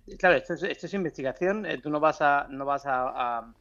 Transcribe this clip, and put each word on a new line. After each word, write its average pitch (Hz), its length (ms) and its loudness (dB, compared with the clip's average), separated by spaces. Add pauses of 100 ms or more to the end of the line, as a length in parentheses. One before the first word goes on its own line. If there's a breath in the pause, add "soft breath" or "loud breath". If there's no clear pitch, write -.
(180)
claro, 180 200 6
esto - 160 -4
es, 151 100 -4
esto 180 220 -4
es 165 80 -8
investigación, 180 720 -2
eh, 156 140 -4
tú 151 100 -8
no 151 100 0
vas 156 220 4
a, 143 280 4
no 139 140 -8
vas 139 220 -2
a, 131 240 0
a, 120 520 -4